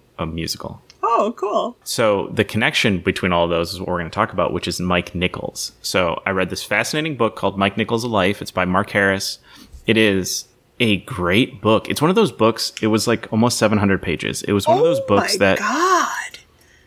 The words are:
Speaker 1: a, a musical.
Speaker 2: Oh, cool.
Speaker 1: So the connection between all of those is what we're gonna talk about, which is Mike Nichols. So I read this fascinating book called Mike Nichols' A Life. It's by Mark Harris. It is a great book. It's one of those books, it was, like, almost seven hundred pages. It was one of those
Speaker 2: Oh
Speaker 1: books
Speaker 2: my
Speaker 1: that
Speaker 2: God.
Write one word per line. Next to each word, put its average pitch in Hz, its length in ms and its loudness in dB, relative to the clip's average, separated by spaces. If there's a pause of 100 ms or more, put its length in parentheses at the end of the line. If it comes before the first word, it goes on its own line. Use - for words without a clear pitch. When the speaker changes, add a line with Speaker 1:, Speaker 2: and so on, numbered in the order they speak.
(180)
Speaker 1:
a, 82 40 -4
a 82 40 -4
musical. 80 540 -8 (240)
Speaker 2:
Oh, 240 320 0
cool. 254 480 -2
Speaker 1:
So 104 440 0
the 104 160 2
connection 110 540 0
between 90 340 -2
all 85 120 4
of 85 60 0
those 85 220 -2
is 85 60 -10
what 90 100 -8
we're 87 100 -2
gonna 82 120 -6
talk 107 220 -2
about, 92 200 0
which 90 140 -4
is 87 140 -4
Mike 87 340 -2
Nichols. - 640 -4
So 87 460 0
I 98 40 0
read 92 200 0
this 95 140 -8
fascinating 147 520 -2
book 113 200 0
called 98 220 -2
Mike 98 180 0
Nichols' 113 280 -2
A 123 40 -4
Life. 101 320 2
It's - 100 -12
by 90 140 0
Mark 92 260 0
Harris. 98 480 0 (480)
It 113 100 4
is 98 500 2 (340)
a 107 180 2
great 95 640 0
book. 107 280 2
It's - 120 -4
one 156 100 2
of 190 60 0
those 202 160 2
books, - 480 0
it 110 60 2
was, 107 200 2
like, 113 260 0
almost 117 260 2
seven 107 200 2
hundred 95 220 2
pages. 73 440 -4
It - 80 -2
was 101 140 2
one 359 120 4
of 466 60 4
those 523 160 2
Speaker 2:
Oh 539 60 -6
Speaker 1:
books - 320 2
Speaker 2:
my 196 80 4
Speaker 1:
that 190 120 4
Speaker 2:
God. 311 800 -2 (480)